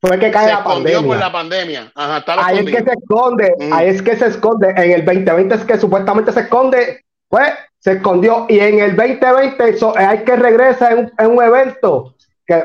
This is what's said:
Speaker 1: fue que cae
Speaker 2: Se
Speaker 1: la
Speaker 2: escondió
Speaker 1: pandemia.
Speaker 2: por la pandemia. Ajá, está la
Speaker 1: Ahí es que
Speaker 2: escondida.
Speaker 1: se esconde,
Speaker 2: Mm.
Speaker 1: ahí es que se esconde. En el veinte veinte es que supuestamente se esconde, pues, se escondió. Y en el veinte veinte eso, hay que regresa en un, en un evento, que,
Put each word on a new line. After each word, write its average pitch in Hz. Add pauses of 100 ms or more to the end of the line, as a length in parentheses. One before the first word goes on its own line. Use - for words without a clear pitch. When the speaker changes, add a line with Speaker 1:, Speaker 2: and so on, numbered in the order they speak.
Speaker 1:
fue 185
que 214
cae 214
Speaker 2:
Se 220
Speaker 1:
la 202
Speaker 2:
escondió -
Speaker 1:
pandemia. -
Speaker 2:
por 127
la 180
pandemia. 165
Ajá, 147
está 170
la 185
Speaker 1:
Ahí 185
es 202
que 170
Speaker 2:
escondida. 240
Speaker 1:
se 240
esconde, 220
Speaker 2:
Mm. 147
Speaker 1:
ahí 165
es 190
que 226
se 240
esconde. 214
En 180
el 170
veinte 185
veinte 190
es 220
que 220
supuestamente 202
se 240
esconde, 247 (240)
pues, 277 (260)
se 190
escondió. 196
Y 208
en 208
el 208
veinte 254
veinte 262
eso, 214
hay 196
que 247
regresa 247
en 233
un, 226
en 220
un 240
evento, 233 (320)
que, 165